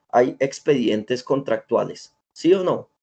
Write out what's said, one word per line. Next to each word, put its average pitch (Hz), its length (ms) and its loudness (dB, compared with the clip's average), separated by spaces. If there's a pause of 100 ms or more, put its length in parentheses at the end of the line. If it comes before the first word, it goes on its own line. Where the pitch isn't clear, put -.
hay 123 300 2
expedientes 123 840 -2
contractuales, 110 920 -4 (180)
¿sí 165 200 2
o 190 100 2
no? 147 260 -4 (140)